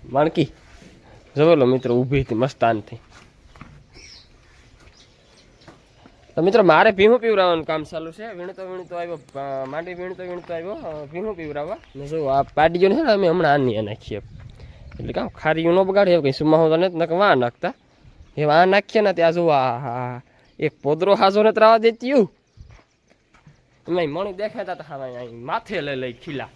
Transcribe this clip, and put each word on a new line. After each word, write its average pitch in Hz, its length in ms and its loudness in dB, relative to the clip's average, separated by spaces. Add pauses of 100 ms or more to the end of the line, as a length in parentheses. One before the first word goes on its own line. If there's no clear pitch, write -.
માણકી, 151 420 -2 (840)
જોવો 160 180 6
લો 139 100 4
મિત્રો, 123 300 0
ઊભી 127 260 0
હતી 117 140 -6
મસ્તાનથી. 113 600 -2 (3500)
તો 156 60 -2
મિત્રો, 196 220 4
મારે 180 280 6
ભીહું 208 280 4
પીવરાવવાનું 185 460 2
કામ 156 180 -4
ચાલુ 165 280 -12
છે. 214 220 -16
વીણતો 185 380 -14
વીણતો 175 240 -14
આવ્યો, 175 240 -10 (160)
અ, 135 300 -8
માંડવી 165 280 -10
વીણતો 180 300 -12
વીણતો 175 300 -12
આવ્યો, 170 180 -10
અ, 151 340 -12
ભીહું 185 300 -10
પીવરાવવા. 156 420 -10 (180)
ને 143 120 -14
જો 156 180 -6
આ 135 160 0
પાડીઓ 170 480 2
છે 262 120 2
ને, 277 100 2
અમે 196 160 2
હમણાં 160 260 4
આની 127 240 2
આ 110 40 -2
નાખીએ. 107 360 -8 (840)
એટલે - 140 -10
કામ 170 140 -4
ખારીયું 165 480 0
ન 190 80 4
બગાડે, 190 280 2
એવું 165 120 2
કંઈ 135 80 2
સુમાહો 156 380 2
તો 160 80 2
નથી, 180 180 0
નકર 160 180 -2
વાં 185 240 4
નાખતા. 123 360 -4 (640)
એ 147 60 -4
વાં 160 240 4
નાખીએ 202 340 0
ને, 196 120 2
ત્યાં 165 200 2
જો 170 140 0
આ, 127 320 0 (380)
આ, 123 40 -16 (380)
એક - 220 -6
પોદરો 165 340 2
હાજો 202 280 2
નથી 220 160 2
રાવા 220 180 8
દેતી 233 340 0
હું. 233 220 2 (1500)
એમાંય 170 200 -2
મણી 185 260 -6
દેખાતા 202 380 -10
હતા 151 240 -12
હવે 131 200 -12
અહીં 120 300 -14
માથે 190 360 -6
લઈ 143 140 -6
લઈ 127 180 -8
ખીલા. 123 420 -12